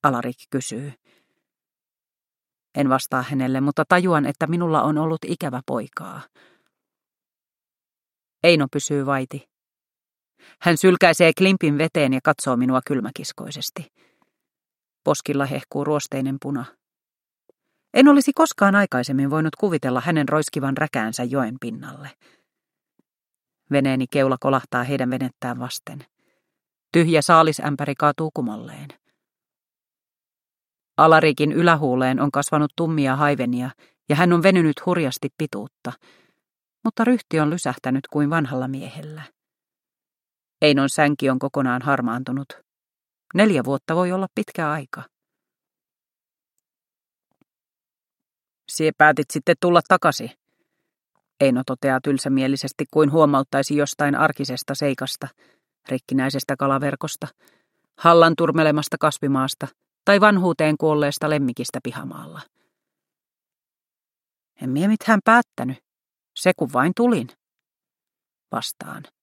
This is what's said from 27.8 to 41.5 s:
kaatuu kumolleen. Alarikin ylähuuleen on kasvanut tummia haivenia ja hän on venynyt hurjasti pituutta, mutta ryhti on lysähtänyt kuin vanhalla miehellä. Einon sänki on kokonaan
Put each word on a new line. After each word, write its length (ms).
kaatuu 400
kumolleen. 540
Alarikin 560
ylähuuleen 680
on 100
kasvanut 460
tummia 400
haivenia 540
ja 80
hän 160
on 100
venynyt 440
hurjasti 420
pituutta, 540
mutta 200
ryhti 360
on 100
lysähtänyt 560
kuin 240
vanhalla 380
miehellä. 540
Einon 280
sänki 400
on 80
kokonaan 440